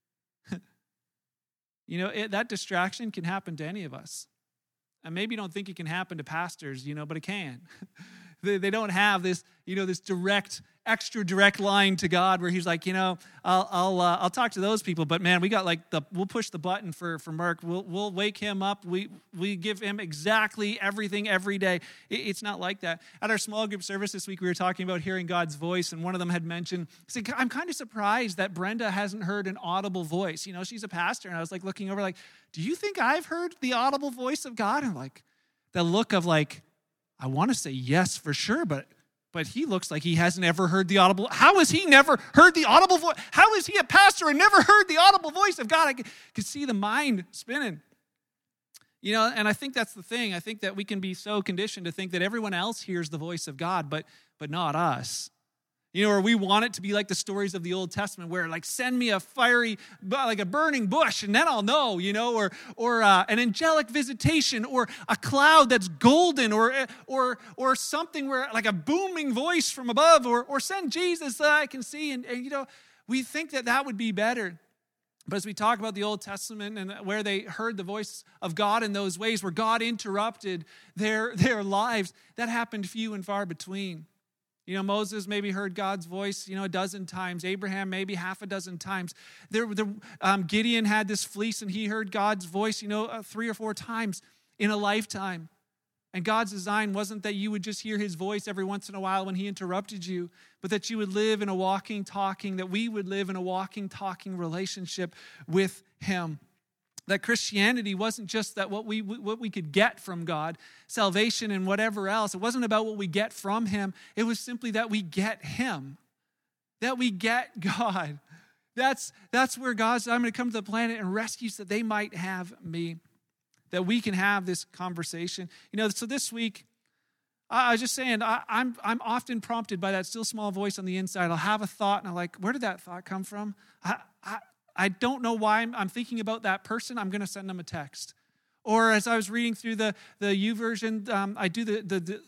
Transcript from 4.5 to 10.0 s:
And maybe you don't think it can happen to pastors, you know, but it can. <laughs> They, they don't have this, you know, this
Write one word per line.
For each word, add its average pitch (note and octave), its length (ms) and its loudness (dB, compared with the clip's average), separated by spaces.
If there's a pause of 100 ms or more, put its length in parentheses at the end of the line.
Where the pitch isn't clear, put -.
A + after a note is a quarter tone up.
And E3 100 -10
maybe A3 200 -4
you - 20 -6
don't F#3+ 160 -6
think G3+ 160 -8
it F3+ 80 -12
can E3+ 100 -10
happen F3 320 -6
to C#3+ 60 -8
pastors, D3 600 -8
you D3 80 -6
know, D3+ 120 -8
but D#3 100 -8
it D#3+ 60 -10
can. F3 380 -8 (200)
<laughs> - 420 -20 (200)
They, G3 160 2
they G3 120 -2
don't G#3+ 200 0
have F#3+ 320 4
this, F#3 220 -2 (220)
you F#3 100 -4
know, G3 100 -2
this F#3 140 -2